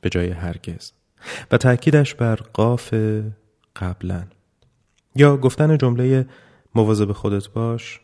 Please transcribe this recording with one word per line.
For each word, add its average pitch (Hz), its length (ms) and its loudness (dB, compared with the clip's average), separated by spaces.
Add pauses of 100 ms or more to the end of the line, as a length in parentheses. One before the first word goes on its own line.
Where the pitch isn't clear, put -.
به 95 100 -2
جای 90 200 -2
«هرگز» 85 640 -10 (580)
و 120 60 2
تأکیدش 135 580 2
بر 113 220 0
قاف - 580 -2 (840)
«قبلاً» 90 480 -8 (920)
یا 143 220 6
گفتن 151 420 2
جمله 131 480 0 (480)
«مواظب 107 380 2
خودت 101 360 -4
باش» 117 560 -8